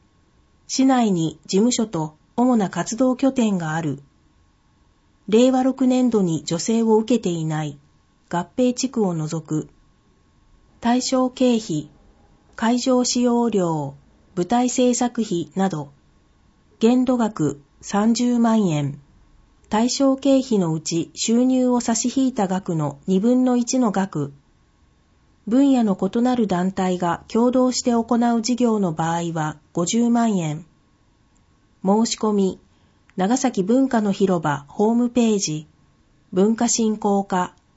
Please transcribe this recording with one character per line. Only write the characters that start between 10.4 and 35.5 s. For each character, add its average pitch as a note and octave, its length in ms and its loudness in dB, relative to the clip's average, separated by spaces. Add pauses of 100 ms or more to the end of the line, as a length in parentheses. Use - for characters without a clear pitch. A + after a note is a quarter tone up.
対 B3 200 0
象 B3+ 280 0
経 B3 280 2
費、 D#3 320 -6 (680)
会 A#3+ 240 0
場 B3 240 2
使 B3 180 -2
用 A#3+ 280 2
料、 D#3+ 460 -2 (400)
舞 F3+ 100 -2
台 A#3+ 240 0
制 B3 240 2
作 A#3+ 280 -2
費 F3 340 -4
な F#3+ 140 0
ど。 D3+ 220 -8 (880)
限 B3 260 4
度 B3 120 0
額 F#3 440 -2 (200)
三 G#3+ 320 0
十 A#3+ 260 0
万 A3+ 280 2
円。 C#3+ 320 -2 (680)
対 A3+ 200 0
象 C4+ 280 0
経 C4+ 220 2
費 A3 200 0
の E3 140 0
う D#3+ 80 -4
ち E3 320 -4
収 A#3 300 0
入 B3+ 260 2
を B3 120 0
差 A#3 140 -2
し A#3+ 180 -2
引 C4 140 2
い B3+ 60 -4
た G3+ 140 -2
額 F#3 280 -4
の D3 320 -4
二 F#3+ 120 2
分 B3+ 260 2
の B3 120 2
一 B3 220 -2
の A#3 120 2
額。 F#3 420 -4 (1120)
分 C4+ 240 4
野 B3 120 2
の G3 120 2
異 F#3+ 260 -2
な B3 140 0
る A3+ 120 0
団 F#3 240 -2
体 F#3 260 -2
が F3 300 -4
共 A#3+ 240 2
同 B3+ 200 2
し - 120 -4
て B3 80 0
行 A#3 440 0
う A#3 60 0
事 A#3 140 -2
業 A3+ 240 2
の F3 140 0
場 E3 200 -2
合 E3+ 200 -4
は D#3 240 -4 (160)
五 E3+ 120 -2
十 A#3 240 0
万 A#3 280 2
円。 D#3 280 -4 (1160)
申 G#3+ 220 2
し - 120 -4
込 G#3+ 160 -2
み、 F#3+ 260 -2 (560)
長 G3 220 0
崎 A#3+ 260 -2
文 B3+ 240 2
化 A#3 140 0
の G3+ 100 0
広 F#3 300 0
場 C#3+ 260 -4
ホ G#3+ 240 0
ー A#3 40 0
ム A#3+ 140 0
ペ A#3 260 2
ー G3 40 0
ジ、 D#3 280 -6 (640)